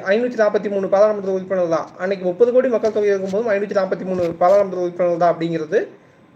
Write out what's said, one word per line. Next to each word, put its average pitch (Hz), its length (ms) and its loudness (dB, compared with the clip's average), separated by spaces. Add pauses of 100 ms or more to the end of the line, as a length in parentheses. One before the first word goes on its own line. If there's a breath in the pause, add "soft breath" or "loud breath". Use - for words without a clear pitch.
ஐநூத்தி 226 420 0
நாற்பத்தி 208 220 -2
மூணு 196 180 -4
பாராளுமன்ற 202 440 2
உறுப்பினர் 185 380 -2
தான். 160 280 -2
அன்னைக்கு 185 280 -4
முப்பது 208 260 4
கோடி 254 160 4
மக்கள் 220 240 0
தொகை 208 220 0
இருக்கும்போதும் 196 360 -2
ஐநூத்தி 202 260 -2
நாற்பத்தி 190 300 -2
மூணு 180 280 -2
பாராளுமன்ற 180 480 2
உறுப்பினர் 175 360 -2
தான் 170 180 2
அப்படிங்கிறது, 165 520 -2 (480 soft breath)